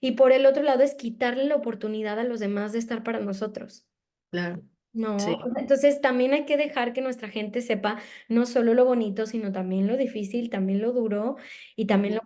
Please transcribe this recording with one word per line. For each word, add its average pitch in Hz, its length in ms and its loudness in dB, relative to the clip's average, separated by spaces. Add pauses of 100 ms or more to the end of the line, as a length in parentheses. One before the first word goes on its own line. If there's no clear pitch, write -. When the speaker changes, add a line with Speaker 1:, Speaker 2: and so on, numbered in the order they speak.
Speaker 1:
Y 262 120 0
por 254 200 6
el 262 120 6
otro 277 180 4
lado 269 200 4
es 277 120 2
quitarle 247 500 -2
la 294 120 2
oportunidad 214 600 -4
a 233 60 -2
los 240 140 -4
demás 202 340 -2
de 233 60 -2
estar 226 240 -4
para 226 180 -4
nosotros. 202 680 -8 (440)
Speaker 2:
Claro. 175 320 -6 (320)
Speaker 1:
¿No? 220 220 -2
Speaker 2:
Sí. 202 260 -2
Speaker 1:
O 247 80 -6
sea, 247 100 -4
entonces 285 400 4
también 254 320 2
hay 294 120 0
que 294 120 0
dejar 285 360 -2
que 262 80 -4
nuestra 247 280 -6
gente 214 320 -6
sepa 214 380 -2 (300)
no 233 160 4
solo 233 300 2
lo 254 100 8
bonito, 220 400 0
sino 220 260 -4
también 190 360 0
lo 240 100 0
difícil, 233 540 -4
también 196 300 0
lo 233 100 0
duro 226 460 -2 (380)
y 220 120 -2
también 202 260 2
Speaker 2:
Ujú. - 20 -2
Speaker 1:
lo 220 100 -4